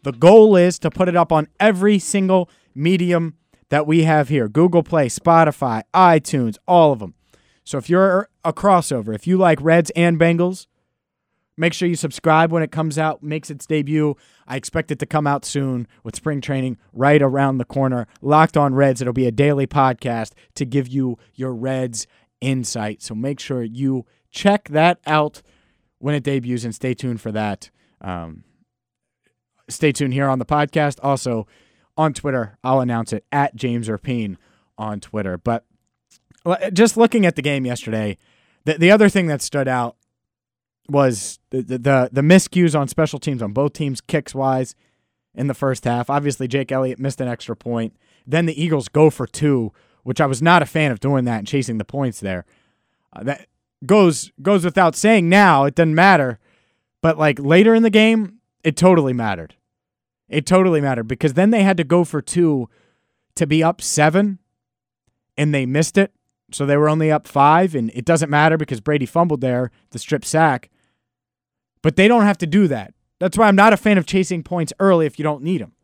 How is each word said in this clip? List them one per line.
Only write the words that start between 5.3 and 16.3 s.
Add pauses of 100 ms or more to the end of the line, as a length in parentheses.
iTunes, (100)
all
of
'em. (500)
So
if
you're (140)
a
crossover,
if
you
like
Reds
and
Bengals, (920)
make
sure
you
subscribe
when
it
comes
out,
makes
its
debut. (320)
I
expect
it
to
come
out
soon (160)
with
spring